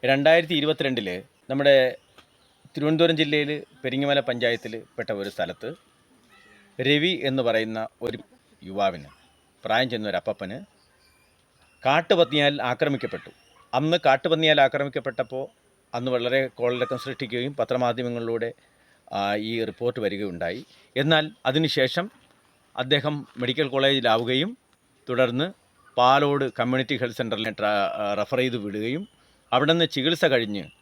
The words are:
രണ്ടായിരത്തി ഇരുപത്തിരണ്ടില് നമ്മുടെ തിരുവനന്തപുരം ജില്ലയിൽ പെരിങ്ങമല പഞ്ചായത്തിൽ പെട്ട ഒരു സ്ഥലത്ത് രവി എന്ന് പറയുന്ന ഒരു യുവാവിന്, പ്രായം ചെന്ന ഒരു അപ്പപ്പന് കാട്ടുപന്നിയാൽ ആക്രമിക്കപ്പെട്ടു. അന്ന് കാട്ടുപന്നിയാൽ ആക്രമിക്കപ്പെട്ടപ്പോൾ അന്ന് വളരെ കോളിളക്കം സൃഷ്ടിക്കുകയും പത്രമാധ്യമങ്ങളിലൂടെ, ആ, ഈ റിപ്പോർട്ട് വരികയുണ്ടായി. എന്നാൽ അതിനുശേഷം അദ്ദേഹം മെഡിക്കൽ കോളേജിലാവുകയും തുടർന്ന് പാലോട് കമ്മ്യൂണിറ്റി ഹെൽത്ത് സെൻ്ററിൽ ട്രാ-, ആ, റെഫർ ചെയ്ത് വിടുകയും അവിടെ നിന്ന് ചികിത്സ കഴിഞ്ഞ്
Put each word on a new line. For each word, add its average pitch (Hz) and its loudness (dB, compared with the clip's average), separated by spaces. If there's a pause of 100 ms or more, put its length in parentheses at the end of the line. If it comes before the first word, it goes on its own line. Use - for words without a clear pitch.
(100)
രണ്ടായിരത്തി 156 4
ഇരുപത്തിരണ്ടില് 135 -2 (360)
നമ്മുടെ 139 4 (1000)
തിരുവനന്തപുരം 160 2
ജില്ലയിൽ 147 0 (300)
പെരിങ്ങമല 139 0 (100)
പഞ്ചായത്തിൽ 117 -2 (220)
പെട്ട 113 -8 (120)
ഒരു 98 -6
സ്ഥലത്ത് 90 -6 (1160)
രവി 147 4 (180)
എന്ന് 131 0
പറയുന്ന 110 0 (260)
ഒരു 117 -8 (500)
യുവാവിന്, 95 -2 (560)
പ്രായം 120 2
ചെന്ന 107 -4
ഒരു 90 -2
അപ്പപ്പന് 101 -8 (1300)
കാട്ടുപന്നിയാൽ 151 2 (160)
ആക്രമിക്കപ്പെട്ടു. 127 -4 (460)
അന്ന് 160 0
കാട്ടുപന്നിയാൽ 156 4
ആക്രമിക്കപ്പെട്ടപ്പോൾ 135 -6 (520)
അന്ന് 127 -4
വളരെ 123 0 (200)
കോളിളക്കം 123 -2
സൃഷ്ടിക്കുകയും 127 -6
പത്രമാധ്യമങ്ങളിലൂടെ, 120 -2 (680)
ആ, 101 0 (280)
ഈ - -4 (200)
റിപ്പോർട്ട് 120 -4
വരികയുണ്ടായി. 95 -4 (400)
എന്നാൽ 156 2 (240)
അതിനുശേഷം 151 0 (760)
അദ്ദേഹം 143 -2 (160)
മെഡിക്കൽ 131 -2
കോളേജിലാവുകയും 131 2 (600)
തുടർന്ന് 127 2 (500)
പാലോട് 139 6 (140)
കമ്മ്യൂണിറ്റി 127 0
ഹെൽത്ത് 120 -6
സെൻ്ററിൽ 113 -4 (120)
ട്രാ-, 104 0 (100)
ആ, 104 -2 (140)
റെഫർ 113 -2
ചെയ്ത് 127 -2
വിടുകയും 107 -6 (520)
അവിടെ 147 4
നിന്ന് 170 2
ചികിത്സ 156 -2
കഴിഞ്ഞ് 104 -2 (180)